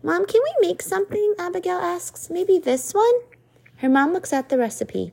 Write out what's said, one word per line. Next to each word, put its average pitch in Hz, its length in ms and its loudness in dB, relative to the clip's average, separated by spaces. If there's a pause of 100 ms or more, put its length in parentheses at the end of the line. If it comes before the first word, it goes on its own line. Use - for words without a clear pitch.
Mom, 339 260 0
can 440 180 2
we 605 240 2
make 349 120 -4
something? 415 600 -2
Abigail 359 380 -4
asks. - 520 -8
Maybe 359 300 2
this 262 340 -2
one? 453 200 4 (640)
Her 262 100 -2
mom 277 240 4
looks 370 200 -4
at 269 160 -2
the 277 80 0
recipe. 214 560 -4